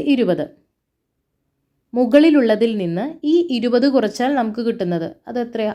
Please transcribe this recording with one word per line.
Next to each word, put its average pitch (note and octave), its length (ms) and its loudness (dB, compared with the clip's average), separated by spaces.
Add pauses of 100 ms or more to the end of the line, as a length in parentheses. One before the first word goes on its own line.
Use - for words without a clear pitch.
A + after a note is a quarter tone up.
ഇരുപത്. G#3 400 0 (1500)
മുകളിലുള്ളതിൽ A#3+ 840 4
നിന്ന് F3+ 280 -4 (200)
ഈ D4+ 100 2 (160)
ഇരുപത് A#3+ 380 0
കുറച്ചാൽ A#3+ 460 0
നമുക്ക് A3+ 280 -4
കിട്ടുന്നത് F3 460 -4 (180)
അത് A#3 120 -8
എത്രയാ? A3+ 360 -4